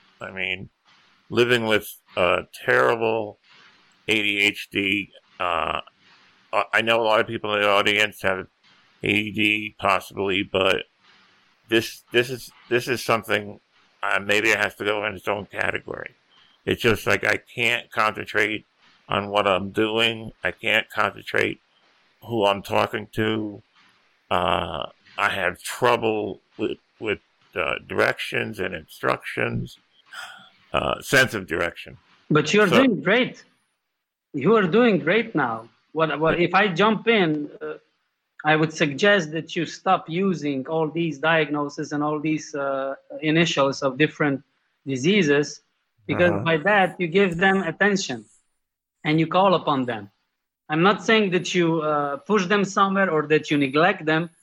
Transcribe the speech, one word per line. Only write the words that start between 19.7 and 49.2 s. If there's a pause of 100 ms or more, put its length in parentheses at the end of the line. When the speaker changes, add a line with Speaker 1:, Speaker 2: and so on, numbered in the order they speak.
Speaker 1:
doing. (120)
I
can't
concentrate (640)
who
I'm
talking
to. (640)
Uh, (300)
I
have
trouble (160)
with, (220)
with, (360)
uh, (120)
directions
and
instructions, (920)
uh,
sense
of
direction. (320)
Speaker 2:
But
you're
Speaker 1:
So
Speaker 2:
doing
great. (920)
You
are
doing
great
now. (240)
What,
what,
if
I
jump
in, (120)
uh, (720)
I
would
suggest
that
you
stop
using
all
these
diagnoses
and
all
these,
uh, (280)
initials
of
different (420)
diseases, (440)
because
Speaker 1:
Uh-huh.
Speaker 2:
by
that
you
give
them
attention (800)
and
you